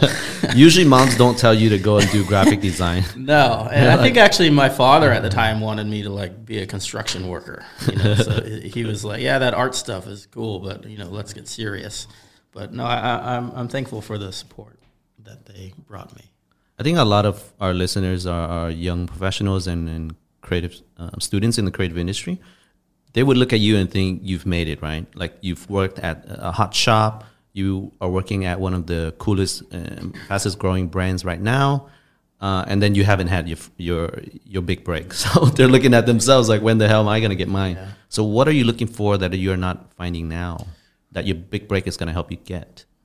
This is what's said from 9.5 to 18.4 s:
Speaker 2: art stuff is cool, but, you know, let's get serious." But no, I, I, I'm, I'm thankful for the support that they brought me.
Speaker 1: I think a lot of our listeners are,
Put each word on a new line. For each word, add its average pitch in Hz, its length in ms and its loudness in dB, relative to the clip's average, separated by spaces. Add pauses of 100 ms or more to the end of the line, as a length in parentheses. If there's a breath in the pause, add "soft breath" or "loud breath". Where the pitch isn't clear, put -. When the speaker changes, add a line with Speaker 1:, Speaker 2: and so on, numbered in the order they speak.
Speaker 2:
art 127 200 -2
stuff 95 320 -8
is 101 220 -18
cool, 110 320 -8
but, 98 260 -14
you 107 120 -16
know, 98 120 -14
let's 101 240 -12
get - 140 -18
serious." 104 580 -10 (460 soft breath)
But 104 220 -14
no, 123 100 -10
I, 120 140 -4
I, 120 400 -4
I'm, 120 180 -8
I'm 123 140 -8
thankful 131 320 -8
for 104 160 -10
the 98 160 -10
support - 440 -20 (460)
that - 220 -20
they 95 280 -20 (140)
brought 95 280 -20
me. - 100 -20 (520)
Speaker 1:
I 113 60 -6
think 165 140 2
a 139 80 6
lot 104 200 4
of - 360 -4
our 92 120 0
listeners 92 540 -2
are, 85 220 -4